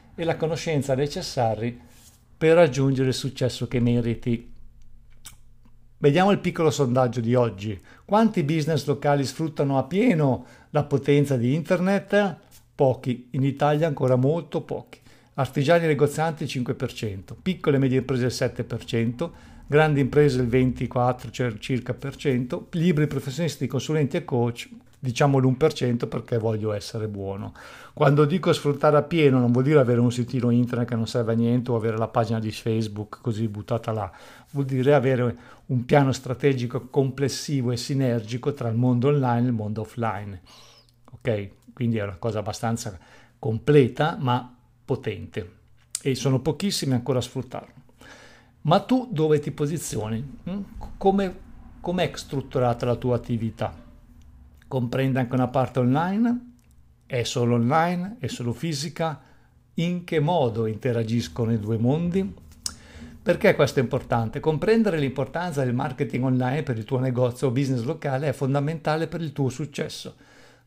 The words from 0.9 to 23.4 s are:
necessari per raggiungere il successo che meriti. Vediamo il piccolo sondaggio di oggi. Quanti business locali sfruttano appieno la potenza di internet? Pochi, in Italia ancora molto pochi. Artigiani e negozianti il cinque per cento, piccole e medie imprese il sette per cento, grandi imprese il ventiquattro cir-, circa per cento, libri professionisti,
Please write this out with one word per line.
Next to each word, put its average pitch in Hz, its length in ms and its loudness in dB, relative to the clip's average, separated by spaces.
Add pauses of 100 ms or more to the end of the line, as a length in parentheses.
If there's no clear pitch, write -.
necessari 120 920 -2 (520)
per 160 140 6
raggiungere 135 540 4
il 127 40 0
successo 123 540 -4
che 127 120 -2
meriti. 117 720 0 (1500)
Vediamo 175 320 6
il 185 80 4
piccolo 170 320 2
sondaggio 123 480 2
di 117 160 2
oggi. 104 440 0 (240)
Quanti 214 380 4
business 151 440 0
locali 143 400 0
sfruttano 147 520 -2
appieno 156 680 2 (260)
la 147 120 2
potenza 139 540 2
di 120 160 2
internet? 185 840 0 (360)
Pochi, 123 600 0
in 131 100 0
Italia 147 420 2
ancora 131 300 2
molto 147 460 0
pochi. - 360 -10 (380)
Artigiani 147 480 2
e 160 60 2
negozianti 151 520 0
il 139 80 -6
cinque 127 240 -4
per - 180 -6
cento, - 480 -10
piccole 160 360 0
e 131 40 4
medie 131 200 2
imprese 127 260 -2
il 120 60 0
sette 120 320 -4
per - 220 -8
cento, 120 480 -2 (340)
grandi 147 320 4
imprese 131 420 4
il 123 60 0
ventiquattro 123 840 0
cir-, 117 300 -4
circa 123 340 -4
per 139 220 -10
cento, 131 560 -2
libri 160 340 2
professionisti, 143 640 -4